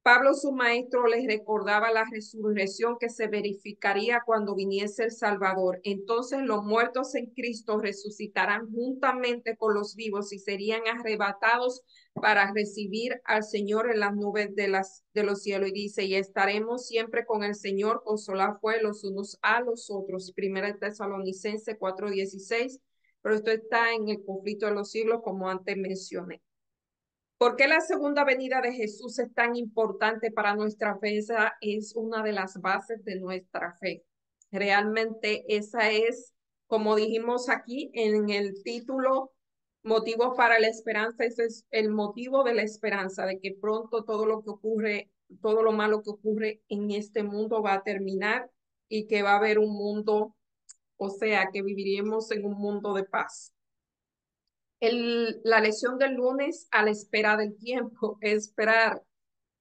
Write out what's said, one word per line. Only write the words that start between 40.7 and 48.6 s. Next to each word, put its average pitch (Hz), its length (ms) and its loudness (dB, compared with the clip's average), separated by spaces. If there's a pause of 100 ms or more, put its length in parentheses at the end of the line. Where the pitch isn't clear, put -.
Ese 233 200 0
es 220 240 -8
el 214 220 2
motivo 240 520 0
de 233 120 2
la 214 80 4
esperanza, 202 640 -4
de 190 120 -4
que 190 140 -8
pronto 220 500 -2
todo 220 220 0
lo 214 160 0
que 214 80 -12
ocurre, 214 600 -2 (320)
todo 220 180 4
lo 220 120 4
malo 214 280 2
que 208 80 -10
ocurre 214 600 -2
en 208 200 -2
este 208 320 -2
mundo 214 400 -2
va 196 140 2
a 190 80 -4
terminar 196 640 -2 (400)